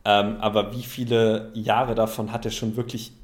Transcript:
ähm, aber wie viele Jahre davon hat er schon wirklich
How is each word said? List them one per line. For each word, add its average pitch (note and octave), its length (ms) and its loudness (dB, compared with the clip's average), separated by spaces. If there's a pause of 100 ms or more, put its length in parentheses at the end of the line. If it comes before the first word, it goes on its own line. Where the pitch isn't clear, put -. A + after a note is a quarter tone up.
ähm, G#2 360 4
aber G#2+ 320 2
wie A#2+ 120 -8
viele A2+ 720 2
Jahre A2 420 0
davon A2 340 0
hat A2+ 140 -6
er A2 80 -4
schon A2 240 -4
wirklich A#2+ 360 -6 (120)